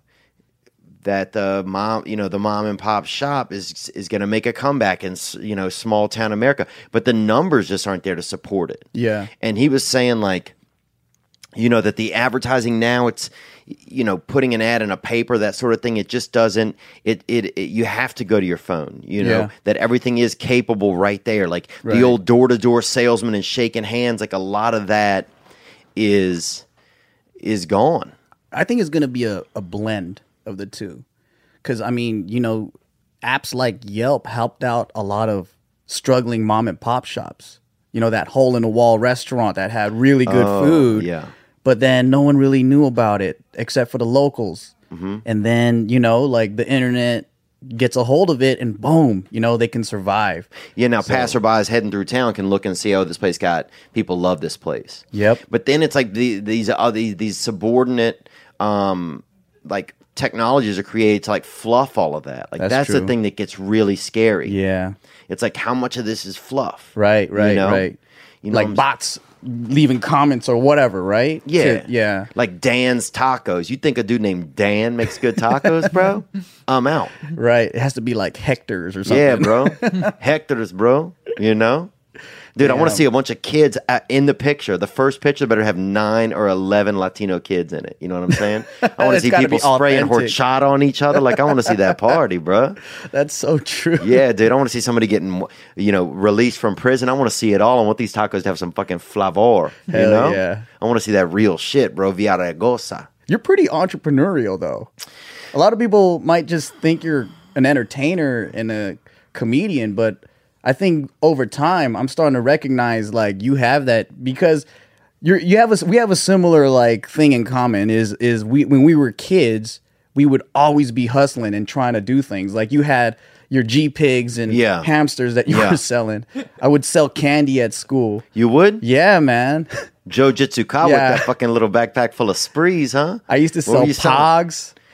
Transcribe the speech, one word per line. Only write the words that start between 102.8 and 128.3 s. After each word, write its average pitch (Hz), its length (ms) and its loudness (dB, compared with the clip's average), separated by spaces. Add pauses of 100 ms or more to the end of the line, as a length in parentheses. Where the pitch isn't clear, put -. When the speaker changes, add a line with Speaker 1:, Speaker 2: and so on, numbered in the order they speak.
Speaker 2:
You're 196 120 0
pretty 381 260 2
entrepreneurial, 156 920 -2
though. 69 300 -8 (640)
A - 20 -2
lot 196 160 4
of 208 60 -4
people 196 400 4
might 165 260 0
just 165 300 -6
think 160 280 0
you're 147 240 -2 (280)
an 131 100 2
entertainer 135 880 -2
and 113 180 -6
a 104 260 -6 (360)
comedian, 123 600 -2
but 110 300 -2 (420)
I 127 80 2
think 160 380 0 (100)
over 151 240 2
time 143 500 0
I'm 117 120 -4
starting 147 280 0
to 123 60 -2
recognize, 120 720 0
like, 104 280 -2
you 131 140 0
have 131 320 2
that 117 360 -2
because 147 420 2 (560)
you're, 175 160 4
you 180 200 4
have 226 140 6 (100)
a, 160 40 -4
we 196 120 4
have 233 140 2
a 180 40 2
similar, 170 540 4
like, 120 400 4
thing 151 240 4
in 117 100 2
common 113 460 0
is, 110 240 0
is 117 320 0
we, 135 200 2
when 135 180 6
we 160 120 8
were 139 160 2
kids, 113 680 0 (340)
we 143 100 6
would 135 160 4 (140)
always 147 360 4
be 120 160 -2
hustling 123 460 0
and 104 140 -4
trying 123 260 -2
to 107 80 -2
do 127 200 0
things. 98 320 -6
Like, 110 180 -2
you 143 120 2
had 123 340 2 (320)
your 131 140 2
G 139 260 2
pigs 127 480 0
and 113 160 -2
Speaker 1:
Yeah. 104 300 2
Speaker 2:
hamsters 143 520 0
that 120 120 2
you - 100 2
Speaker 1:
Yeah. 107 140 4
Speaker 2:
were 160 60 2
selling. 113 480 -2 (360)
I 131 60 4
would 143 180 4
sell 156 240 2
candy 143 520 0
at 113 120 -2
school. 110 500 -4 (100)